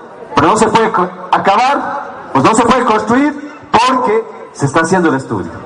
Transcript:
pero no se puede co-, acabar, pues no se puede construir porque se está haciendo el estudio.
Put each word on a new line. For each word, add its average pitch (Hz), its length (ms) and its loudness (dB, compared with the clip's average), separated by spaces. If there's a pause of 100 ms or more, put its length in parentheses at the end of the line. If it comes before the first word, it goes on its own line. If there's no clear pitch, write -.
(360)
pero 156 120 4
no 208 100 4
se 220 100 4
puede - 240 2
co-, 180 180 0 (220)
acabar, 240 1000 0
pues - 120 2
no 208 80 4
se 233 100 2
puede 240 220 2
construir 247 680 0 (200)
porque 254 520 2 (300)
se - 120 -2
está 165 160 2
haciendo 170 280 2
el 131 60 2
estudio. 107 340 -6 (160)